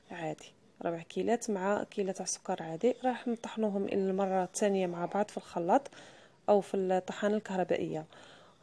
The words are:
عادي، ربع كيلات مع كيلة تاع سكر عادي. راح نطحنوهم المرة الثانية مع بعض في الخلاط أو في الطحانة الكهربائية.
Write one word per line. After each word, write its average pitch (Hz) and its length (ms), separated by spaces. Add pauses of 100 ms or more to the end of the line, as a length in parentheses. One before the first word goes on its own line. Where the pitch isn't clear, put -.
(100)
عادي، 160 420 (300)
ربع 170 200
كيلات 214 480
مع 202 340
كيلة 196 280
تاع 185 140
سكر - 360
عادي. 165 320 (100)
راح 247 240
نطحنوهم 214 560
المرة 190 600
الثانية 196 420
مع 175 200
بعض 202 240
في - 60
الخلاط 190 540 (580)
أو 208 120
في - 160
الطحانة 190 600
الكهربائية. 170 680 (560)